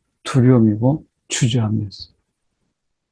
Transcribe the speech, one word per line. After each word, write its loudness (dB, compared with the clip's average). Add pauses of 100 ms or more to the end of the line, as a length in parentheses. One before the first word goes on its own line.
(220)
두려움이고 2 (240)
주저함이었어요. -6 (960)